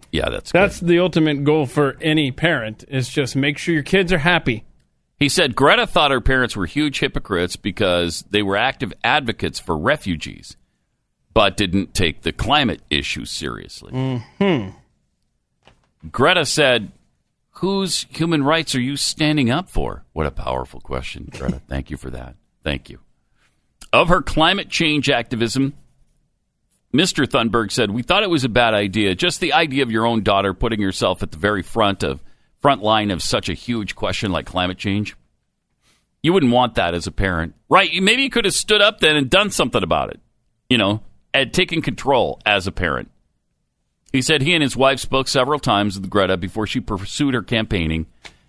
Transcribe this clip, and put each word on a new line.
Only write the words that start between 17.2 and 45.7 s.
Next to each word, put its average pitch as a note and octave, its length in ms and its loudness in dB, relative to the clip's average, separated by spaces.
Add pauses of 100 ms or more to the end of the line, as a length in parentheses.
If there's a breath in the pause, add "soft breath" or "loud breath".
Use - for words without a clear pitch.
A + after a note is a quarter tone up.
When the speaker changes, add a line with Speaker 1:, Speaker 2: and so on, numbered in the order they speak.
Speaker 1:
"Whose G3 580 -4
human D#3+ 340 0
rights D#3 320 0
are B2+ 60 0
you C3+ 160 -4
standing D3+ 520 0
up E3 200 -2
for?" - 440 -4
What D#2 140 -2
a C#2 40 -6
powerful B1+ 480 -6
question, - 520 -10
Greta. C2 320 -6
Speaker 2:
<laughs> - 40 -20
Speaker 1:
Thank C2+ 220 -8
you D2 80 -8
for C2 140 -14
that. B1 240 -14 (280)
Thank C#2+ 260 -6
you. - 100 -20 (920)
Of D3 180 6
her F3+ 120 4
climate E3+ 480 0
change D3+ 400 0
activism, B2 640 -2 (1200)
Mister D3+ 300 2
Thunberg A2+ 460 0
said, G#2+ 200 0
"We A#2+ 120 -4
thought G3 200 2
it G3+ 60 -2
was D#3+ 140 0
a C3 60 0
bad A2+ 240 4
idea. G2+ 420 2
Just F3 260 -2
the D3+ 120 0
idea D3 300 2
of A#2 80 -2
your A2 140 2
own A2+ 180 2
daughter G2 300 2
putting A2+ 280 -2
herself F#2+ 420 0
at G2 80 -6
the D#2+ 60 -14
very G2+ 260 0
front G2+ 400 0
of, C#2 180 -4 (380)
front C#3 220 2
line G#2+ 300 2
of E2+ 100 -4
such G#2 280 -2
a F2+ 40 -4
huge G#2+ 420 -6
question G2 360 -4
like D#2+ 140 -4
climate F2+ 320 -4
change. G#2 380 -4 (1080)
You E3 100 4
wouldn't D3+ 180 4
want A#2+ 240 2
that F2 180 0
as E2+ 140 -4
a F#2 40 -4
parent." E2+ 440 -2 (140)
Right. F3+ 200 6 (120)
Maybe A3+ 220 2
you C4+ 60 -2
could A3 160 0
have F#3 80 0
stood G#3 280 2
up G#3 180 2
then D#3 160 4
and C#3+ 140 0
done G3 220 4
something A#2+ 320 0
about D#2 280 0
it, - 80 -18 (500)
you B2+ 80 4
know, G#2+ 240 0 (320)
and C3+ 200 0
taken E3+ 280 0
control G#2+ 640 -2
as G2+ 220 0
a F#2+ 40 -4
parent. C#2 380 -4 (1000)
He C3+ 100 0
said D3 200 2
he C#3+ 120 2
and D#3+ 100 2
his C3 140 -2
wife C3+ 220 4
spoke C3+ 280 -2
several C#3 320 0
times G#2 400 0